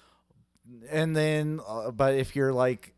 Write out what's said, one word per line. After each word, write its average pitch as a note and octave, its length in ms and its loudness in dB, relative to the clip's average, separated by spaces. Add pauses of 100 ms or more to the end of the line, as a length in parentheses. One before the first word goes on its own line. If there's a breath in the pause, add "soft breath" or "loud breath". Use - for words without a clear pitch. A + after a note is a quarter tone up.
(920 soft breath)
And D#3 240 0
then, D3+ 520 0
uh, A2 240 -6
but C3+ 240 2
if C3 200 -2
you're, C3+ 180 2
like, B2+ 440 0